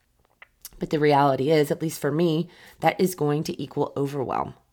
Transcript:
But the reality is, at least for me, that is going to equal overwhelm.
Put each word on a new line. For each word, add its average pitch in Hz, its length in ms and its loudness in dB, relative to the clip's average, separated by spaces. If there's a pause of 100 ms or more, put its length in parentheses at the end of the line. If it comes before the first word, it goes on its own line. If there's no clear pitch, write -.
(800)
But 175 100 -6
the 160 100 0
reality 143 520 4
is, 151 200 4
at - 100 -4
least 160 180 -6
for 143 120 -2
me, 165 380 0 (300)
that 160 200 0
is 180 160 2
going 147 300 -2
to - 160 -8
equal 143 340 -4
overwhelm. 139 580 -4 (200)